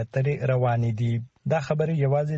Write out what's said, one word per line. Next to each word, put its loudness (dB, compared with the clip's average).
اترې 0
روانې 2
دي. 0
دا 2
خبرې 0
یوازې 0